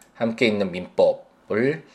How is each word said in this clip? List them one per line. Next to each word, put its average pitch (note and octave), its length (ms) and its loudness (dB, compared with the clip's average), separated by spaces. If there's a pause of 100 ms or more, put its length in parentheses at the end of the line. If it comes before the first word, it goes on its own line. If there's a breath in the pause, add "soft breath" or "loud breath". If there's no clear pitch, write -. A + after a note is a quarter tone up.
(160)
함께 A#2 320 0
있는 G2 240 -2
민법을, G#2 1200 -2